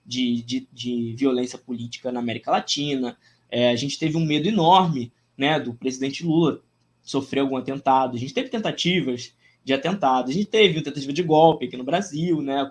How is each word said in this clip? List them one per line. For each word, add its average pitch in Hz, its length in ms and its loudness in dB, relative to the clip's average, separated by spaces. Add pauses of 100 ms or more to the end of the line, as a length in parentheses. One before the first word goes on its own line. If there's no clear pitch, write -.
de, 120 380 -2
de, 127 280 -6
de 120 460 -6
violência 127 400 0
política 120 540 -10
na 123 80 -6
América 117 320 -4
Latina. 143 640 -2 (320)
É, 120 200 2
a 120 60 2
gente 139 220 -4
teve 160 200 -2
um 165 80 2
medo 151 220 0
enorme, 170 640 4 (260)
né, 147 220 2
do 120 140 -6
presidente 131 520 -6
Lula 165 360 2 (400)
sofrer 135 380 -4
algum 135 160 0
atentado. 131 640 0
A - 20 -6
gente 135 140 -8
teve 262 160 -4
tentativas 170 840 -2 (320)
de 131 80 0
atentado. 135 560 0
A 135 40 -4
gente 208 140 -2
teve 196 300 4
uma 156 60 -2
tentativa 143 300 -8
de 175 100 -2
golpe 156 420 6
aqui 127 120 -8
no 127 60 -8
Brasil, 160 580 -2
né, 135 300 -2